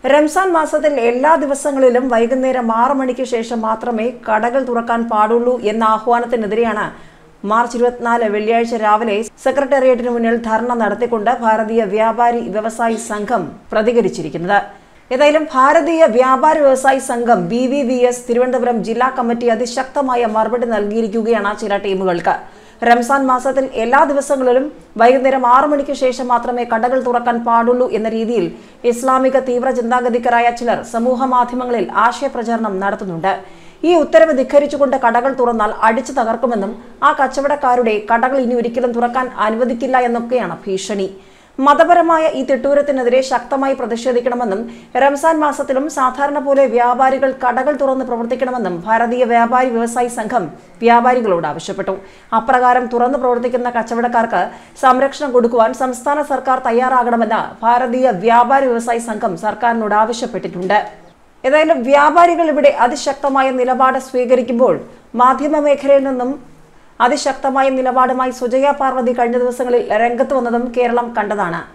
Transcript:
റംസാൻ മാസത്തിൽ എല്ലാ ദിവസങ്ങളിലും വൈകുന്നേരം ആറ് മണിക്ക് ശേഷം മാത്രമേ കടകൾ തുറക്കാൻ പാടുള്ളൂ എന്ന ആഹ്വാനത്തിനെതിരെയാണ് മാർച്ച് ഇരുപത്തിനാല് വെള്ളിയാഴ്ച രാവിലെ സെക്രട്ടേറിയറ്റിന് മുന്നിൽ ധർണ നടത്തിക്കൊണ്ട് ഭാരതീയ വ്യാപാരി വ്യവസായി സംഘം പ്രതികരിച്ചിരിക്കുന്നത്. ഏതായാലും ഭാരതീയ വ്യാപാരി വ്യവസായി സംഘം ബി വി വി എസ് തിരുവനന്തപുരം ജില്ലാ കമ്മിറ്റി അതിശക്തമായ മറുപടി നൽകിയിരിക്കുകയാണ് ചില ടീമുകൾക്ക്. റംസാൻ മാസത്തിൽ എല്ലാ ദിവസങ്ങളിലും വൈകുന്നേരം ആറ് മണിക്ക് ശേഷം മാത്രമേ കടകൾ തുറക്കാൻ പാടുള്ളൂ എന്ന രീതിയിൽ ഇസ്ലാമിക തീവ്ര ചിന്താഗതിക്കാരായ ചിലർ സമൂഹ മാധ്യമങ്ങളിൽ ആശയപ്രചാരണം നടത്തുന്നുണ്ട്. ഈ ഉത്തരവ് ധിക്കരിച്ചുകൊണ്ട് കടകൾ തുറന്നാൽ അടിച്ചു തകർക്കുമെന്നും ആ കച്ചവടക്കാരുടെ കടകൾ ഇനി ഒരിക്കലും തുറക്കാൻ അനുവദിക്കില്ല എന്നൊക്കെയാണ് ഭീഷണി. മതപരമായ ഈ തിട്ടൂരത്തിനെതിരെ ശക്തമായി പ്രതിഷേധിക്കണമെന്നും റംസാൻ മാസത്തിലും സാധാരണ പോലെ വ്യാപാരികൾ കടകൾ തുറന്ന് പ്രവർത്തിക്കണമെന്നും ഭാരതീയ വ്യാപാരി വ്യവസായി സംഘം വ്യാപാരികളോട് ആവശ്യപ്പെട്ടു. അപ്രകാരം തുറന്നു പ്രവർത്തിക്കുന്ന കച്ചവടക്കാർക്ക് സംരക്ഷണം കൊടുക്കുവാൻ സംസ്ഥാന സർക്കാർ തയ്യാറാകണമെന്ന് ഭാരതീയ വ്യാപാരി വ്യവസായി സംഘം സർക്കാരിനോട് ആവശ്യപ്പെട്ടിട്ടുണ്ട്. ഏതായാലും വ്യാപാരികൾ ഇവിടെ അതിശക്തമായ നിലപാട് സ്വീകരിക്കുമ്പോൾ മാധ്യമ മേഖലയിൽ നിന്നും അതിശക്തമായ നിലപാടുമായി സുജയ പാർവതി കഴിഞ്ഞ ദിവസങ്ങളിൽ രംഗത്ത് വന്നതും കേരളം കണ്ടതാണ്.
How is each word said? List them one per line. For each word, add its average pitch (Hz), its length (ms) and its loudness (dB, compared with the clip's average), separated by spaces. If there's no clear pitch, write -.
റംസാൻ 302 440 2
മാസത്തിൽ 302 380 0
എല്ലാ 277 240 2
ദിവസങ്ങളിലും 269 600 2
വൈകുന്നേരം 254 520 0
ആറ് 269 200 2
മണിക്ക് 254 340 -4
ശേഷം 226 340 -4
മാത്രമേ 220 400 -4
കടകൾ 240 300 0
തുറക്കാൻ 233 320 -2
പാടുള്ളൂ 233 420 2
എന്ന 220 200 -2
ആഹ്വാനത്തിനെതിരെയാണ് 220 960 -2
മാർച്ച് 240 280 0
ഇരുപത്തിനാല് 240 560 0
വെള്ളിയാഴ്ച 226 400 0
രാവിലെ 214 340 0
സെക്രട്ടേറിയറ്റിന് 254 720 2
മുന്നിൽ 233 200 0
ധർണ 226 240 -2
നടത്തിക്കൊണ്ട് 226 500 -2
ഭാരതീയ 220 380 2
വ്യാപാരി 233 480 0
വ്യവസായി 226 420 -2
സംഘം 208 300 -4
പ്രതികരിച്ചിരിക്കുന്നത്. 190 880 0
ഏതായാലും 294 380 4
ഭാരതീയ 302 500 4
വ്യാപാരി 269 480 4
വ്യവസായി 269 380 4
സംഘം 233 280 2
ബി 240 100 0
വി 285 80 0
വി 247 80 0
എസ് 240 180 -4
തിരുവനന്തപുരം 247 520 0
ജില്ലാ 233 180 0
കമ്മിറ്റി 233 360 -2
അതിശക്തമായ 254 680 -4
മറുപടി 220 380 0
നൽകിയിരിക്കുകയാണ് 208 880 -2
ചില 202 240 -2
ടീമുകൾക്ക്. 185 500 -2
റംസാൻ 247 420 2
മാസത്തിൽ 262 340 0
എല്ലാ 262 160 4
ദിവസങ്ങളിലും 269 540 2
വൈകുന്നേരം 262 500 4
ആറ് 277 180 4
മണിക്ക് 277 320 -2
ശേഷം 254 300 -2
മാത്രമേ 240 400 -2
കടകൾ 247 340 0
തുറക്കാൻ 240 400 0
പാടുള്ളൂ 233 400 2
എന്ന 220 180 -2
രീതിയിൽ 220 280 -2
ഇസ്ലാമിക 262 580 2
തീവ്ര 247 300 0
ചിന്താഗതിക്കാരായ 240 720 0
ചിലർ 214 200 -2
സമൂഹ 240 280 0
മാധ്യമങ്ങളിൽ 247 520 -2
ആശയപ്രചാരണം 233 800 -2
നടത്തുന്നുണ്ട്. 190 480 -4
ഈ 349 40 4
ഉത്തരവ് 320 380 4
ധിക്കരിച്ചുകൊണ്ട് 277 640 2
കടകൾ 240 340 2
തുറന്നാൽ 226 320 0
അടിച്ചു 262 320 -2
തകർക്കുമെന്നും 233 540 -2
ആ 302 40 4
കച്ചവടക്കാരുടെ 254 760 0
കടകൾ 254 320 0
ഇനി 240 160 -2
ഒരിക്കലും 240 380 -4
തുറക്കാൻ 240 280 -2
അനുവദിക്കില്ല 254 480 -2
എന്നൊക്കെയാണ് 233 460 -4
ഭീഷണി. 190 420 -6
മതപരമായ 330 580 4
ഈ - 100 -4
തിട്ടൂരത്തിനെതിരെ 269 720 2
ശക്തമായി 269 480 -2
പ്രതിഷേധിക്കണമെന്നും 240 840 -2
റംസാൻ 285 420 2
മാസത്തിലും 277 420 -2
സാധാരണ 285 480 -2
പോലെ 277 200 4
വ്യാപാരികൾ 262 560 2
കടകൾ 254 360 0
തുറന്ന് 262 280 0
പ്രവർത്തിക്കണമെന്നും 240 640 -4
ഭാരതീയ 233 480 0
വ്യാപാരി 233 420 2
വ്യവസായി 233 440 -2
സംഘം 214 260 -2
വ്യാപാരികളോട് 233 680 2
ആവശ്യപ്പെട്ടു. 185 440 -8
അപ്രകാരം 247 540 2
തുറന്നു 247 300 0
പ്രവർത്തിക്കുന്ന 247 540 -2
കച്ചവടക്കാർക്ക് 233 640 -2
സംരക്ഷണം 269 540 2
കൊടുക്കുവാൻ 233 360 4
സംസ്ഥാന 269 400 -2
സർക്കാർ 262 360 -2
തയ്യാറാകണമെന്ന് 233 720 0
ഭാരതീയ 247 480 2
വ്യാപാരി 247 480 4
വ്യവസായി 233 360 -2
സംഘം 214 260 -4
സർക്കാരിനോട് 214 560 -2
ആവശ്യപ്പെട്ടിട്ടുണ്ട്. 196 760 -2
ഏതായാലും 311 420 2
വ്യാപാരികൾ 320 680 4
ഇവിടെ 285 180 4
അതിശക്തമായ 269 600 0
നിലപാട് 254 360 2
സ്വീകരിക്കുമ്പോൾ 240 640 2
മാധ്യമ 277 440 2
മേഖലയിൽ 277 440 2
നിന്നും 247 200 -4
അതിശക്തമായ 269 600 0
നിലപാടുമായി 254 640 0
സുജയ 254 300 0
പാർവതി 254 400 -2
കഴിഞ്ഞ 240 240 0
ദിവസങ്ങളിൽ 247 400 -2
രംഗത്ത് 240 360 0
വന്നതും 240 260 -2
കേരളം 240 300 0
കണ്ടതാണ്. 196 440 -4